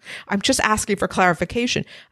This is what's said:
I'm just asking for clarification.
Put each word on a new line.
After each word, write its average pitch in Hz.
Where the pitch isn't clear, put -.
I'm 196
just -
asking 214
for -
clarification. 190